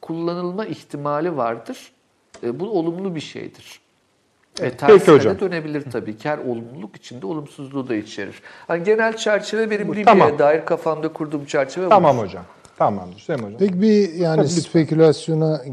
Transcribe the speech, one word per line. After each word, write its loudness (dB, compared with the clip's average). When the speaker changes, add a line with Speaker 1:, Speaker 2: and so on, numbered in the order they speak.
Speaker 1:
kullanılma -6
ihtimali -6
vardır. -6
E, -6
bu -4
olumlu -4
bir -8
şeydir. -16
Speaker 2:
Evet. -4
Speaker 1:
E, -18
tersine 8
Speaker 2:
Peki 8
hocam. 6
Speaker 1:
de -10
dönebilir -6
tabii -8
ki. -8
Her -4
olumluluk -10
içinde -16
olumsuzluğu -10
da -2
içerir. -10
Yani -2
genel 0
çerçeve -2
benim -2
Speaker 2:
Bu, -4
Speaker 1:
Libya'ya 6
Speaker 2:
tamam. 4
Speaker 1:
dair 4
kafamda -4
kurduğum -8
çerçeve -4
Speaker 2:
Tamam 6
Speaker 1:
budur. -4
Speaker 2:
hocam. -14
Tamamdır -2
Süleyman -8
hocam. -14
Speaker 3:
Peki 0
bir 4
yani 0
Speaker 2:
Tabii, 2
lütfen. 0
Speaker 3:
spekülasyona 2